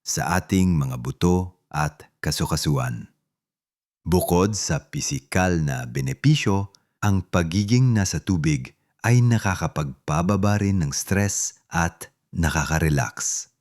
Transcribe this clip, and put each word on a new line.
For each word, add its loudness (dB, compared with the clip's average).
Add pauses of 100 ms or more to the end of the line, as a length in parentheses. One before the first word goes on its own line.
sa -2
ating 2
mga 0
buto 0
at -6 (160)
kasukasuan. -4 (960)
Bukod 2
sa -6
pisikal -2
na -4
benepisyo, 0 (320)
ang 2
pagiging 2
nasa 0
tubig -2 (320)
ay 6
nakakapagpababa 0
rin 2
ng -2
stress -2
at -4 (240)
nakaka-relax. -2